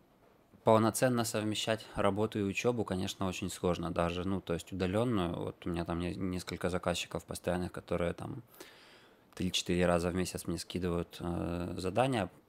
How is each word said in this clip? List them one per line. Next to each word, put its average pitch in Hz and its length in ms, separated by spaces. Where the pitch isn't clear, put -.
полноценно 113 600
совмещать 107 640
работу 104 420
и 104 40
учёбу, 104 420
конечно, 95 420
очень 90 240
сложно 85 400
даже, 85 340
ну, 95 160
то - 120
есть 87 200
удалённую. 95 640
Вот 101 320
у 92 40
меня 85 140
там 85 140
не-, 87 160
несколько 90 560
заказчиков 87 540
постоянных, 90 480
которые 87 400
там - 300
три-четыре 90 520
раза 87 240
в 82 40
месяц 90 320
мне 82 120
скидывают, 87 600
э, 87 600
задания 101 500